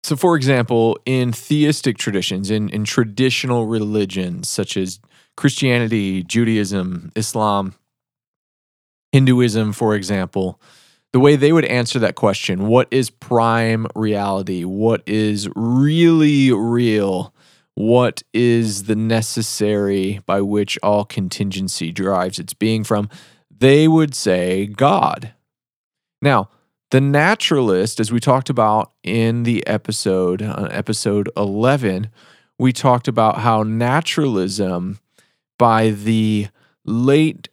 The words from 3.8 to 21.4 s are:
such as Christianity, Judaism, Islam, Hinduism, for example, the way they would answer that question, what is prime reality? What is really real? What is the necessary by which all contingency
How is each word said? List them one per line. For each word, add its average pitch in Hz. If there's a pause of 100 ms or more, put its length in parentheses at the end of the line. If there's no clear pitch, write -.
such -
as 92 (360)
Christianity, 113
Judaism, 98
Islam, 104 (1400)
Hinduism, 123
for 110
example, 95 (540)
the 127
way 143
they 143
would 165
answer 123
that 107
question, 98
what 123
is 123
prime 113
reality? 101
What 104
is 104
really 147
real? 107 (400)
What 117 (100)
is 113
the 107
necessary 104
by 98
which 104
all 104
contingency 95